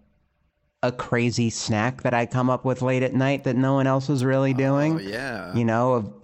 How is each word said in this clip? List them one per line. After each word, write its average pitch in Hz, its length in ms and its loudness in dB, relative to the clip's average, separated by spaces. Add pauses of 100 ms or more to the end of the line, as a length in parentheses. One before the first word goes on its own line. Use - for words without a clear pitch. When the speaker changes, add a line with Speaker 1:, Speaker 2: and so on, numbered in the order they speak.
(840)
Speaker 1:
a 123 100 2
crazy 120 560 0
snack 110 540 -2
that 123 100 0
I 117 140 0
come 127 240 0
up 123 140 -2
with 127 180 -2
late 127 220 0
at 123 100 -2
night 135 300 0
that 131 120 0
no 135 180 2
one 135 120 2
else 135 240 0
is 131 140 0
really 135 280 2
doing? 139 440 2
Speaker 2:
Oh, - 20 -2
yeah. 101 560 -8
Speaker 1:
You 120 100 2
know, 113 480 2 (120)